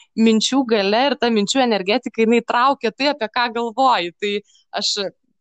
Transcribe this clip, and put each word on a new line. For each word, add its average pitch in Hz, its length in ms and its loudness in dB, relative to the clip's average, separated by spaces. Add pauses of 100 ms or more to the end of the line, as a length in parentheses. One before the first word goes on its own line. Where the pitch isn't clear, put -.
(100)
minčių 226 540 2
galia 220 440 2
ir 262 100 -4
ta 240 120 0
minčių 226 340 0
energetika, 220 580 -2
jinai 233 200 2
traukia 247 500 -2
tai, 277 200 -2
apie 254 160 -6
ką 240 220 -4
galvoju. 226 640 -2
Tai 208 180 -6 (400)
aš - 220 -4 (460)